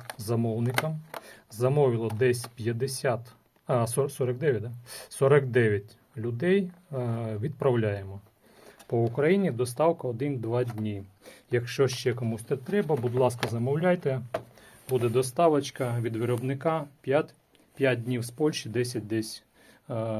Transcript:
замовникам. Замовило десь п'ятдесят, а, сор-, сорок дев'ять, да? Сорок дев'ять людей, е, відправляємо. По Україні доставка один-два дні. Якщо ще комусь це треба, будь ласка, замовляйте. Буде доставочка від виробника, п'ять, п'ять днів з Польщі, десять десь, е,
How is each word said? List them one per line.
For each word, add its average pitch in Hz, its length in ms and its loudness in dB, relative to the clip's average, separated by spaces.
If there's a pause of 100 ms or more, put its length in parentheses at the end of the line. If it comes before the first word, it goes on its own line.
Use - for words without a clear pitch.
(180)
замовникам. 117 800 0 (520)
Замовило 123 580 2
десь 123 460 2
п'ятдесят, 117 800 -4 (340)
а, 120 200 2
сор-, 135 240 0
сорок 123 260 -2
дев'ять, 131 260 0
да? 120 80 -8 (380)
Сорок 139 360 4
дев'ять 113 520 2 (200)
людей, 175 540 0 (220)
е, 117 440 -4
відправляємо. 104 840 0 (680)
По 117 160 2
Україні 151 480 2
доставка 131 560 0
один-два 120 560 -2
дні. 107 400 -4 (480)
Якщо 123 360 0
ще - 260 -2
комусь 113 300 -4
це 139 140 -2
треба, 175 380 0
будь 120 200 -2
ласка, 123 320 2
замовляйте. 139 720 0 (680)
Буде 120 200 2
доставочка 131 920 2
від 113 140 -2
виробника, 131 680 -2 (160)
п'ять, 147 320 0 (420)
п'ять 127 280 2
днів 123 200 -2
з - 80 -8
Польщі, 156 380 -2
десять 120 380 -2
десь, 110 360 -4 (460)
е, 135 40 -6 (260)